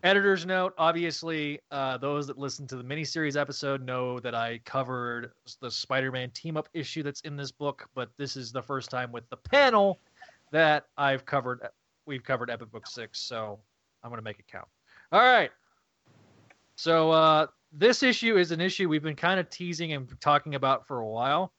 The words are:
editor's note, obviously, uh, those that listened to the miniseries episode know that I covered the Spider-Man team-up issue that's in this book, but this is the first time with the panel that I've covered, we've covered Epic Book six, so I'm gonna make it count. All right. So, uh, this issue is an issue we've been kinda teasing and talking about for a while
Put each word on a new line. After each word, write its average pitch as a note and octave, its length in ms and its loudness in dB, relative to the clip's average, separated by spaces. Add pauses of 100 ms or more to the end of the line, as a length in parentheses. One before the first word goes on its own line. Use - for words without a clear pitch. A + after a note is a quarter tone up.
editor's F#3+ 440 4
note, F#3 320 0
obviously, D#3+ 800 -2 (100)
uh, C3+ 280 -4
those C#3+ 300 -4
that C3+ 100 -10
listened C#3 320 -8
to C3 60 -10
the B2 80 -10
miniseries D3 540 -4
episode C#3 460 -4
know B2+ 360 -4
that A#2+ 140 -6
I A#2 300 -4
covered B2 680 -6 (280)
the B2 100 -10
Spider-Man B2+ 600 -4
team-up D#3 420 -8
issue D#3+ 300 -8
that's C#3+ 180 -8
in D3 160 -12
this C#3 160 -10
book, - 420 -6
but A#2+ 220 -6
this C#3+ 200 -8
is B2 140 -12
the B2 120 -8
first C3 280 -6
time B2 220 -6
with A#2+ 180 -14
the C3 60 -14
panel A3+ 640 4 (520)
that D3+ 340 4 (100)
I've C3+ 300 0
covered, B2 340 -2 (460)
we've C3 180 -10
covered A#2+ 260 -2
Epic A2+ 220 -10
Book A2 140 -16
six, - 340 -14
so G#2+ 380 -8 (440)
I'm A#2 80 -14
gonna A#2 120 -10
make G#2+ 160 -10
it - 120 -20
count. - 180 -16 (440)
All F#3+ 80 6
right. A#3+ 300 6 (1300)
So, D#3+ 340 4
uh, D#3+ 360 6 (260)
this F#3 300 4
issue A#3 360 4
is E3+ 140 4
an E3 100 -2
issue F#3 260 0
we've D#3 140 2
been D3+ 140 -4
kinda F3+ 280 0
teasing E3+ 480 -6
and C3+ 160 -6 (120)
talking D3 340 2
about C3+ 320 0
for C3 140 -6
a A2 60 -6
while C3+ 520 -2